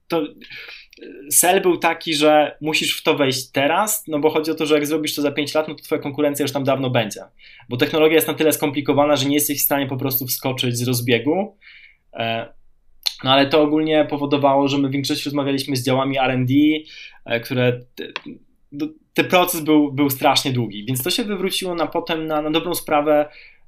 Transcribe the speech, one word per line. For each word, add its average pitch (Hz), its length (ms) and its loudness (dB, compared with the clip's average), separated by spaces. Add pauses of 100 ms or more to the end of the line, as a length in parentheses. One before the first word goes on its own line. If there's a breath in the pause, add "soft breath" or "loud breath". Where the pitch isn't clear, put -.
to 165 140 0 (1080 loud breath)
sell 185 300 4
był 180 160 2
taki, 165 360 -2
że 151 480 4
musisz 151 360 -2
w - 60 -12
to 160 120 4
wejść 135 360 -2
teraz, 165 560 0
no 151 120 -2
bo 151 100 4
chodzi 156 220 -2
o 151 40 -2
to, 156 100 -2
że 151 100 2
jak 147 120 2
zrobisz 151 280 -4
to 151 60 -4
za 143 100 0
pięć 139 220 -4
lat, 156 140 0
no 156 80 -10
to - 80 -20
twoja - 180 -4
konkurencja 143 420 -2
już 131 80 -4
tam 139 120 -4
dawno 135 260 0
będzie, 113 320 -2 (480 loud breath)
bo 123 80 -6
technologia 156 380 4
jest 156 120 4
na 160 60 -2
tyle 151 200 2
skomplikowana, 143 640 0
że 131 100 0
nie 143 100 2
jesteś 147 240 -2
w - 60 -2
stanie 139 220 0
po 131 100 -6
prostu 127 300 -4
wskoczyć 123 500 -4
z 120 100 -2
rozbiegu. 123 720 0 (560 loud breath)
E, 113 400 -6 (720)
no 131 80 2
ale 139 160 6
to 156 140 4
ogólnie 151 480 2
powodowało, 139 580 2
że 139 100 -2
my 139 120 0
w - 20 -6
większości 143 340 -4
rozmawialiśmy 139 500 -2
z 123 100 -4
działami 135 320 0
R 131 140 0
and 127 180 0
D, 127 40 2 (720 loud breath)
e, 117 140 -2
które 123 400 0 (160)
te, - 80 -10 (680)
do-, 147 160 -6 (260)
ten 156 140 0
proces 175 340 2
był, 147 300 4
był 139 180 2
strasznie 135 420 2
długi, 104 340 -4
więc 127 180 -4
to 170 60 -2
się - 140 -2
wywróciło 185 520 -4
na 160 120 -2
potem 160 400 -4
na, 151 140 -2
na 156 100 -2
dobrą 165 240 -2
sprawę 151 500 2 (420 loud breath)